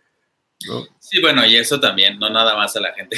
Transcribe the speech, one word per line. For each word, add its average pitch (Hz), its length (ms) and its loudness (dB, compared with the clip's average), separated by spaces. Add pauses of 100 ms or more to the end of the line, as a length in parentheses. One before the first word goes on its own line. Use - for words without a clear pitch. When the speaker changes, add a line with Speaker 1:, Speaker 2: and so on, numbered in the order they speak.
(680)
Speaker 1:
¿no? - 200 -8 (120)
Speaker 2:
Sí, - 220 -2
bueno, 135 240 4
y 113 120 4
eso 135 220 0
también, 101 380 0
no 107 140 -6
nada 113 240 2
más 104 200 -2
a 110 40 -4
la 92 140 -4
gente 98 240 -10